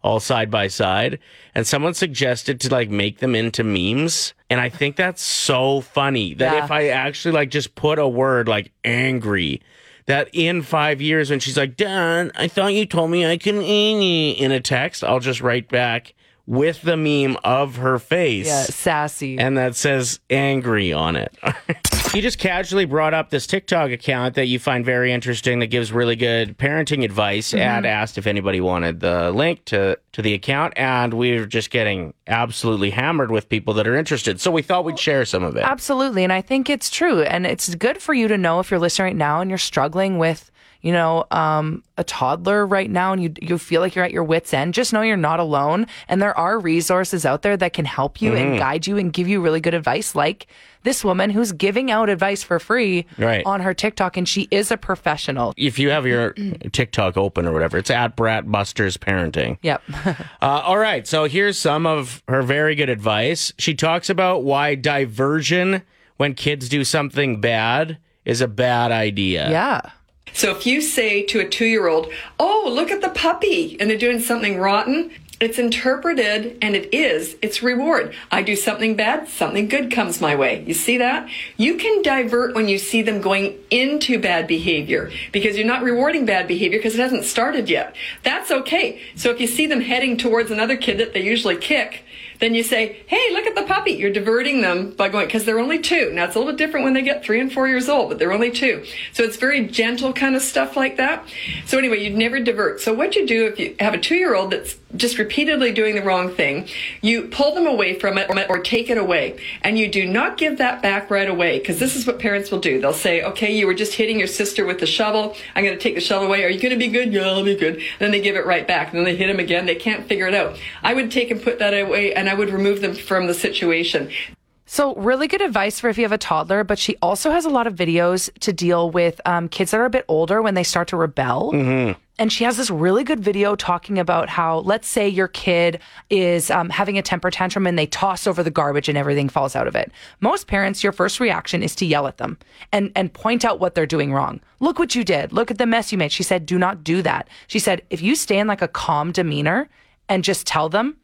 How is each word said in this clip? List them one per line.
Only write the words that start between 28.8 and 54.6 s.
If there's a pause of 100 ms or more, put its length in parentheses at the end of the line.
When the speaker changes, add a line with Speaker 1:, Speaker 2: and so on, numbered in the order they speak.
Speaker 1:
the
link
to, (140)
to
the
account.
And
we're
just
getting (140)
absolutely
hammered
with
people
that
are
interested.
So
we
thought
we'd
share
some
of
it.
Speaker 2:
Absolutely.
And
I
think
it's
true.
And
it's
good
for
you
to
know
if
you're
listening
right
now
and
you're
struggling
with, (300)
you
know,
um, (140)
a
toddler
right
now
and
you, (100)
you
feel
like
you're
at
your
wit's
end,
just
know
you're
not
alone. (200)
And
there
are
resources
out
there
that
can
help
you
and
Speaker 1:
Mm-hmm.
Speaker 2:
guide
you
and
give
you
really
good
advice,
like (360)
this
woman
who's
giving
out
advice
for
free (100)
Speaker 1:
Right.
Speaker 2:
on
her
TikTok,
and
she
is